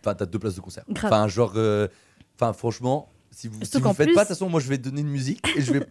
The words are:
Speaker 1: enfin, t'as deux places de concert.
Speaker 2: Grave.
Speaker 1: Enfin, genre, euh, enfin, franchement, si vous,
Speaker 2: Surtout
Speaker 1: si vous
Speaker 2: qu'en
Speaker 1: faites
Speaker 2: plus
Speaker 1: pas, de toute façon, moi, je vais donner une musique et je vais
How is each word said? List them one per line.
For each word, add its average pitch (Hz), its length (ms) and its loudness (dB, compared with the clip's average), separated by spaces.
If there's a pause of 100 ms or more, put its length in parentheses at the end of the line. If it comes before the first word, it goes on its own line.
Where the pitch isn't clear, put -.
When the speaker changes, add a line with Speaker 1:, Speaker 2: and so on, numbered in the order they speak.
Speaker 1:
enfin, 101 120 -2
t'as 98 120 -4
deux 90 140 -4
places 95 160 -4
de 95 40 -14
concert. - 300 -16
Speaker 2:
Grave. - 220 -2
Speaker 1:
Enfin, 107 160 6
genre, 101 280 2
euh, 104 300 2 (480)
enfin, 117 180 0
franchement, 127 560 -4 (220)
si - 160 -16
vous, 110 100 -14
Speaker 2:
Surtout 156 140 -10
Speaker 1:
si - 80 0
vous 131 60 0
Speaker 2:
qu'en 202 100 4
Speaker 1:
faites 147 120 4
Speaker 2:
plus - 80 6
Speaker 1:
pas, 202 100 6
de 202 40 -4
toute 180 80 -4
façon, 185 140 -4
moi, 165 80 2
je 131 100 0
vais 135 100 0
donner 135 240 -6
une 151 80 -4
musique 139 360 -4 (100)
et - 40 2
je 135 120 2
vais 143 180 0